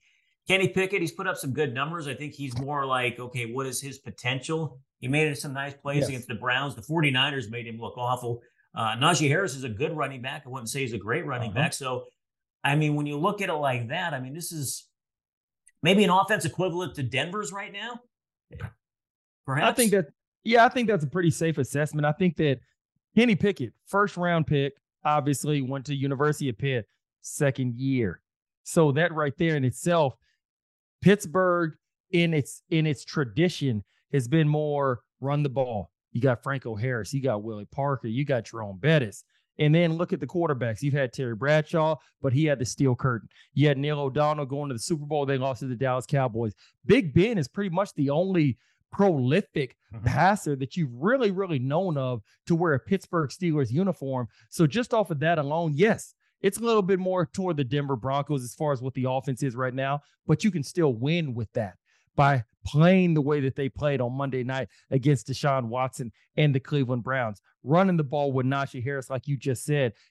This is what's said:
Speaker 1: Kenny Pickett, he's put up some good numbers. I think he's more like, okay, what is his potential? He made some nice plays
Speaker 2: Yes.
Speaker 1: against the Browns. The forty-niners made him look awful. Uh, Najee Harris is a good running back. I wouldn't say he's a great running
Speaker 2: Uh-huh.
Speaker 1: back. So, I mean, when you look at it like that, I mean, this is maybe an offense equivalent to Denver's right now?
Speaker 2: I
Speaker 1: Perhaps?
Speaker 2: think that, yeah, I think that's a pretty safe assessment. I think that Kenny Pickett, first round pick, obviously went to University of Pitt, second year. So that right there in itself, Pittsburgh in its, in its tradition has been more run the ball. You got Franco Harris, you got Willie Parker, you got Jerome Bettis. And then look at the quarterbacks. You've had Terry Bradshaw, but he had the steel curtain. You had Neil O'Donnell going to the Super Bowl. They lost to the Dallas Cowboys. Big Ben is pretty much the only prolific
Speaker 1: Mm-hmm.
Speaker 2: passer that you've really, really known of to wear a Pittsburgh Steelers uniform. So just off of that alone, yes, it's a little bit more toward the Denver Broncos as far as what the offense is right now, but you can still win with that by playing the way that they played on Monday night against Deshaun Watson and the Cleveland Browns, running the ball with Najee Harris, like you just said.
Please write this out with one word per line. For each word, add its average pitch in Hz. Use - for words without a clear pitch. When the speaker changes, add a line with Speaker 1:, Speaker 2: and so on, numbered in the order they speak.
Speaker 1:
Kenny 190
Pickett, 190
he's 160
put 190
up 180
some 139
good 143
numbers. 147
I 131
think 143
he's 135
more 139
like, 123
okay, 120
what 135
is 127
his 135
potential? 135
He 123
made 147
some 147
nice 139
plays 143
Speaker 2:
Yes. 127
Speaker 1:
against 120
the 120
Browns. 127
The 107
forty-niners 139
made 117
him 113
look 113
awful. 123
Uh, 110
Najee 156
Harris 165
is 135
a 135
good 127
running 139
back. 143
I -
wouldn't 123
say 139
he's 131
a 113
great 127
running 120
Speaker 2:
Uh-huh. 104
Speaker 1:
back. 131
So, 127
I 139
mean, 151
when 147
you 147
look 202
at 190
it -
like 127
that, 165
I 131
mean, 131
this 165
is 147
maybe 196
an 185
offense 190
equivalent 170
to 147
Denver's 170
right 202
now? 226
Speaker 2:
I -
Speaker 1:
Perhaps? 156
Speaker 2:
think 233
that, 196
yeah, 226
I 247
think 240
that's 190
a 147
pretty 175
safe 165
assessment. 147
I 147
think 180
that 143
Kenny 233
Pickett, 107
first 202
round 175
pick, 139
obviously 147
went 131
to 147
University 139
of 107
Pitt, 131
second 131
year. 123
So 156
that 156
right 151
there 165
in 135
itself, 147
Pittsburgh 175
in 170
its, -
in 160
its 151
tradition 131
has 131
been 156
more 147
run 143
the 147
ball. 120
You -
got 123
Franco 131
Harris, 113
you 139
got 113
Willie 107
Parker, 139
you 123
got 127
Jerome 104
Bettis. 131
And 151
then 165
look 165
at 160
the 139
quarterbacks. 127
You've 143
had 139
Terry 120
Bradshaw, 156
but 135
he 151
had 143
the 131
steel 127
curtain. 120
You 143
had 143
Neil 147
O'Donnell 147
going 143
to 135
the 113
Super 147
Bowl. 147
They 139
lost 131
to 143
the 123
Dallas 127
Cowboys. 117
Big 196
Ben 214
is 151
pretty 202
much 185
the 139
only 160
prolific 156
Speaker 1:
Mm-hmm. 110
Speaker 2:
passer 151
that 135
you've 151
really, 208
really 175
known 151
of 127
to 175
wear 165
a 127
Pittsburgh 170
Steelers 151
uniform. 135
So 160
just 226
off 214
of 156
that 160
alone, 156
yes, 185
it's 190
a 214
little 226
bit 185
more 185
toward 185
the 143
Denver 139
Broncos 135
as 120
far 151
as 127
what 127
the 127
offense 131
is 131
right 127
now, 135
but 156
you 214
can 160
still 147
win 143
with 113
that 104
by 139
playing 175
the 151
way 147
that 131
they 139
played 139
on 123
Monday 131
night 131
against 135
Deshaun 135
Watson 123
and 147
the 135
Cleveland 127
Browns, 120
running 175
the 160
ball 143
with 127
Najee 135
Harris, 139
like 131
you 143
just 127
said. 143